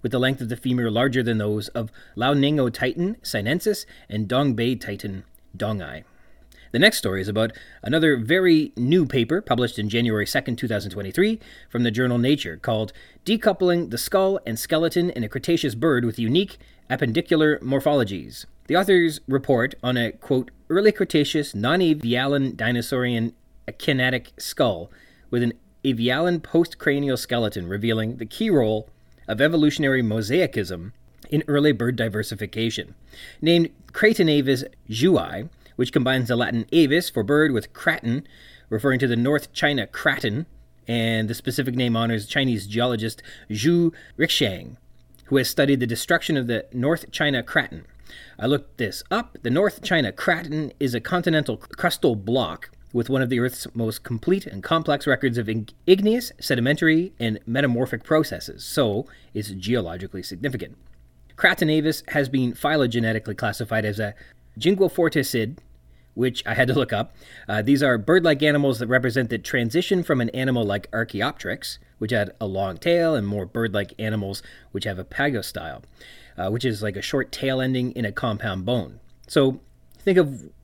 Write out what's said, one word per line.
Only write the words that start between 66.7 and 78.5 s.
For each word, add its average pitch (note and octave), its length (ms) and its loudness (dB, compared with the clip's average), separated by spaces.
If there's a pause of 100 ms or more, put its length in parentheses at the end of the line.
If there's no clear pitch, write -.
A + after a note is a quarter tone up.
look C3 180 0
up. A2 240 -4 (320)
Uh, G#2+ 140 -2
these C#3 220 4
are B2+ 140 4
bird-like D#3 460 4
animals C#3+ 360 2
that A#2+ 80 -4
represent B2 420 2
the A#2 80 -2
transition C#3+ 680 0
from C#3 160 0
an A#2 120 0
animal B2+ 320 0
like G2+ 280 -2
Archaeopteryx, A2+ 880 -6 (180)
which A2 140 -4
had G#2 200 0 (100)
a G#2+ 60 -4
long F#2+ 300 -2
tail, E3 380 2
and G#2 120 -2
more G2+ 180 -4
bird-like G#2 540 -2
animals, G#2 420 -4 (300)
which G2 120 -6
have F#2+ 160 -6
a F#2 60 -10
pagostyle, F#2+ 800 -4 (540)
uh, F#2+ 120 -2
which A#2 160 -2
is G#2+ 160 -2
like G#2 160 -4
a F#2+ 40 -8
short C3 300 -4
tail C3 300 -2
ending B2+ 320 0
in B2 120 -4
a G2+ 60 -2
compound G2+ 540 -4